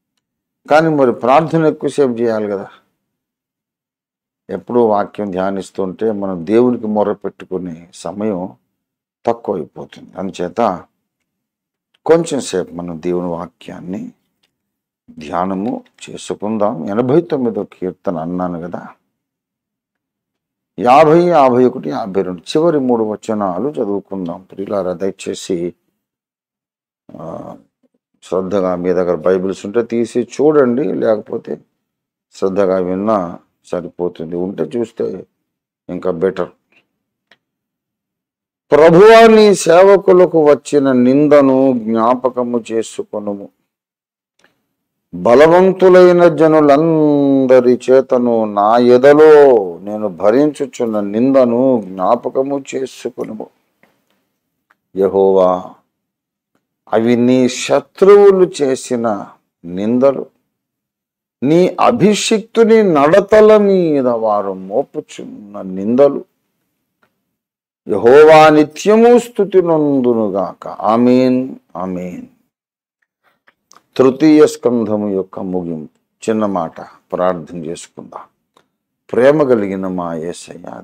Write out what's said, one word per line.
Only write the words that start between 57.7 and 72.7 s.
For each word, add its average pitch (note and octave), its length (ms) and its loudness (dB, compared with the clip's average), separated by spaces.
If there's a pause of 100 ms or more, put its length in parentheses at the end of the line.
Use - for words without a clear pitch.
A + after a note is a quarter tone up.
చేసిన B2+ 440 -4 (580)
నిందలు, A2+ 640 -2 (1160)
నీ E3 340 2 (120)
అభిషిక్తుని G#3+ 920 0
నడతల G3 760 4
మీద F3 520 0 (160)
వారు G#2 280 -2
మోపుచున్న G2+ 1080 -10 (140)
నిందలు. B2 480 0 (1600)
యెహోవా D3 600 8
నిత్యము G#3 720 4
స్తుతి F#3+ 440 -2
నొందునుగాక." B2 1080 -2
ఆమేన్, B2 720 0 (360)
ఆమేన్. F2+ 500 -10 (1700)